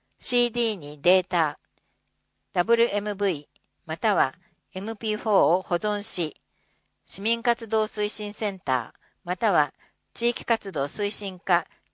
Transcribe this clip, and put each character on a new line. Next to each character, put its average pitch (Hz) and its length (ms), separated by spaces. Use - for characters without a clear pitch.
シ 240 300
ー - 20
デ 226 100
ィ 226 120
ー - 20
に 147 260
デ 180 220
ー - 40
タ、 160 320
ダ 175 120
ブ 233 120
ル 233 180
エ 202 60
ム 208 140
ブ 196 160
イ 147 180
ま 160 100
た 214 180
は 143 200
エ 185 80
ム 214 160
ピ 214 160
ー 208 40
フ 220 120
ォ - 20
ー - 20
を 175 280
保 175 140
存 208 260
し、 170 340
市 - 160
民 233 200
活 233 260
動 220 160
推 208 260
進 208 240
セ 208 160
ン 190 80
タ 127 360
ー - 40
ま 180 140
た 214 140
は 147 200
地 240 180
域 - 140
活 220 260
動 147 140
推 202 260
進 190 280
課、 175 280